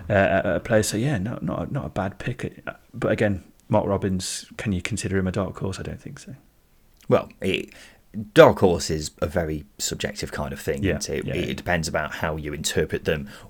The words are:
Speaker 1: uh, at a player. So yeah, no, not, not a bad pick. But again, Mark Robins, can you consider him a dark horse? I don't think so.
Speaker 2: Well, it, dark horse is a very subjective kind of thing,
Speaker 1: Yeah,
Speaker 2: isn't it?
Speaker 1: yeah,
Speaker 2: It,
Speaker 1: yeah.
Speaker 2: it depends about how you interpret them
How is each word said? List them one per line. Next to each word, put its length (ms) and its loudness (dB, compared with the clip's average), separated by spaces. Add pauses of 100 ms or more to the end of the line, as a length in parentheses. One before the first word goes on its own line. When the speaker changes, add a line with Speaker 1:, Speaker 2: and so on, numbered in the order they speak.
(100)
Speaker 1:
uh, 20 4
at 340 4
a 120 2
player. 240 4
So 140 -2
yeah, 200 2
no, 240 -4
not, 300 -4
not 160 -4
a 40 -6
bad 280 -4
pick. 420 -8 (320)
But 200 0
again, 320 2 (240)
Mark 180 4
Robins, 600 -2 (100)
can 160 -2
you 100 0
consider 340 -2
him 120 2
a 20 2
dark 260 -2
horse? 220 -4
I 60 -8
don't 160 -8
think 180 -14
so. 160 -16 (760)
Speaker 2:
Well, 200 4 (120)
it, 320 -2 (600)
dark 260 10
horse 320 2
is 220 -4 (100)
a 60 0
very 360 -2 (140)
subjective 540 -6
kind 200 -6
of 60 -10
thing, 240 -2
Speaker 1:
Yeah, 160 2
Speaker 2:
isn't 160 -6
it? 100 -4
Speaker 1:
yeah, 100 -4
Speaker 2:
It, 100 -2
Speaker 1:
yeah. 80 -4
Speaker 2:
it 40 -4
depends 300 0
about 300 -2
how 180 -2
you 180 -6
interpret 520 -2
them 260 -2 (200)